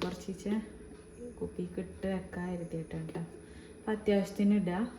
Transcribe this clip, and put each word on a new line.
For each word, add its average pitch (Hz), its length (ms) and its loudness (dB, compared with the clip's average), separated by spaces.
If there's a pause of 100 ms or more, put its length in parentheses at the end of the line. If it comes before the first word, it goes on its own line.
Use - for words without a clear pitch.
കുറച്ചിച്ച് 180 480 -2 (880)
കുപ്പിക്ക് - 440 -4
ഇട്ട് - 300 -4
വെക്കാൻ 180 380 -4
കരുതിയിട്ടാണ് 165 540 -4
കേട്ടോ. 170 160 -4 (560)
അപ്പം - 180 0
അത്യാവശ്യത്തിന് 202 680 6
ഇടുക. 180 200 2 (160)